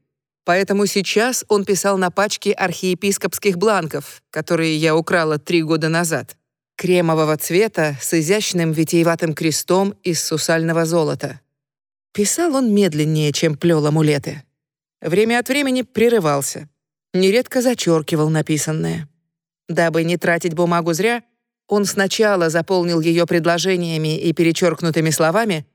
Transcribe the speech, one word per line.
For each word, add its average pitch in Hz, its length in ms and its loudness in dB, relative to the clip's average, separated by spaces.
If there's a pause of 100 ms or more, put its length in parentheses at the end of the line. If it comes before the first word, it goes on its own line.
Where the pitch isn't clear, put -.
(480)
поэтому 196 380 2
сейчас 208 640 -2
он 202 160 2
писал 202 320 0
на 185 120 0
пачке 202 440 -2
архиепископских 185 1040 -2
бланков, 170 720 -2
которые 160 480 -2
я 156 180 2
украла 160 440 0
три 170 220 0
года 160 280 0
назад, 165 480 -2 (400)
кремового 160 580 2
цвета 165 640 0
с - 140 -6
изящным 170 580 0
витиеватым 165 600 0
крестом 180 600 0 (100)
из 165 200 -2
сусального 165 600 -2
золота. 147 560 -2 (720)
Писал 269 420 0
он 247 180 2
медленнее, 151 600 2
чем 156 240 0
плел 160 280 2
амулеты. 151 580 0 (580)
Время 220 380 2
от 233 100 -4
времени 269 320 0
прерывался, 165 880 0 (440)
нередко 202 480 2
зачеркивал 160 680 0
написанное. 156 800 -2 (580)
Дабы 165 380 0
не 175 100 0
тратить 170 380 -2
бумагу 170 400 0
зря, 226 300 0 (440)
он 208 160 0
сначала 196 640 0
заполнил 170 520 0
ее 170 240 2
предложениями 170 920 0
и 170 140 0
перечеркнутыми 165 800 0
словами, 165 640 0